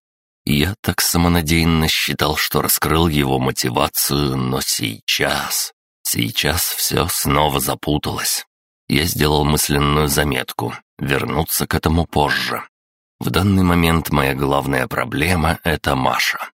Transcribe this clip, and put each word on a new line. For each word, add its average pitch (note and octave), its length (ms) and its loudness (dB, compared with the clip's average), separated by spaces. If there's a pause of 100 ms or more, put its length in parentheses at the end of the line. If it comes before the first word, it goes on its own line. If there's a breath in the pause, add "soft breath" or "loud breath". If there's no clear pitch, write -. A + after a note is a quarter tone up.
(440)
Я D2 360 2
так - 200 -2
самонадеянно E2 880 2
считал, D2+ 480 -2
что - 260 0
раскрыл D#2+ 460 2
его C#2 300 2
мотивацию, C2+ 960 0
но C2 240 -2
сейчас... - 1120 -4 (300)
Сейчас C#2+ 600 -2
все - 460 -2
снова C#2+ 520 0
запуталось. - 840 -4 (420)
Я D2 160 2
сделал D2+ 400 2
мысленную D2 640 2
заметку, C2 680 -2 (240)
вернуться C#2 680 -2
к - 80 -4
этому E2 320 2
позже. C#2 580 0 (560)
В - 100 -4
данный F#2+ 320 4
момент E2 480 2
моя C#2 240 2
главная C#2 540 0
проблема — D#2+ 760 0
это D2+ 300 0
Маша. - 600 -2